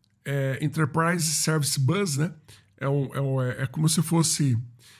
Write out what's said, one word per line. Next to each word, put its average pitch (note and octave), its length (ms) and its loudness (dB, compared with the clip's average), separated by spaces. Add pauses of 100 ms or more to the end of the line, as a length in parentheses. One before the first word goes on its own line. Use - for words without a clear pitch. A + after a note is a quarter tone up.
(240)
é, C3+ 380 -2
Enterprise D#3+ 640 0
Service D#3 540 0
Bus, D#3+ 380 0
né? D#3 140 0 (460)
É C3+ 100 -4
um, C#3 280 0
é C3 40 -4
um, C3+ 220 0
é, B2+ 220 -2
é - 20 -2
como D#3 240 0
se E3 140 0
fosse, D#3+ 520 2 (440)